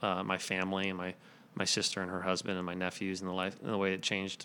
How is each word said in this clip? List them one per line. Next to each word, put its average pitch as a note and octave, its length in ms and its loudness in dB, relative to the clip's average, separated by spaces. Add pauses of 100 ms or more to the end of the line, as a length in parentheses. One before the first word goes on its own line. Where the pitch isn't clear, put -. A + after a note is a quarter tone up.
uh, F#2+ 200 2
my F#2 160 2
family F#2+ 500 0
and F#2+ 80 -2
my, F2+ 180 -4 (440)
my G2 60 2
sister G2 380 2
and F2+ 80 -2
her F#2 100 -2
husband F#2 380 0
and F2+ 80 -2
my F2+ 80 -2
nephews F#2 480 -2
and F#2 80 -2
the F2+ 40 -2
life, F#2 280 0
and A2+ 100 -2
the G#2 60 2
way F#2+ 160 4
it F#2+ 80 -4
changed F#2+ 420 -2